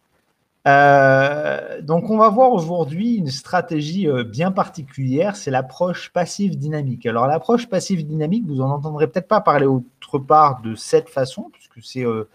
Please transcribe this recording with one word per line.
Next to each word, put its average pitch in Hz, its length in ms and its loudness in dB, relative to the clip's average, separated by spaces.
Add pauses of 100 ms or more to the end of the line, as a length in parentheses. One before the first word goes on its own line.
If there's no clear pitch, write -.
(640)
euh, 143 1160 4
donc 165 280 -2
on 220 80 0
va 220 120 6
voir 240 240 4
aujourd'hui 175 640 -2
une 180 120 -2
stratégie, 160 800 -4
euh, 127 160 0
bien 117 260 -4
particulière, 165 840 -4
c'est - 160 -10
l'approche 135 600 -4
passive 175 440 -4
dynamique. 143 480 -6
Alors 117 220 0
l'approche 226 400 -2
passive 175 400 -4
dynamique, 156 400 -2
vous 135 140 -4
en 131 80 0
entendrez 147 380 -2
peut-être 175 200 -6
pas 214 140 2
parler 147 240 2
autre 135 540 -2
part 139 420 4
de 113 140 -6
cette 160 340 -2
façon, - 420 -6
puisque - 340 -20
c'est, 127 200 -6
euh, 110 280 -4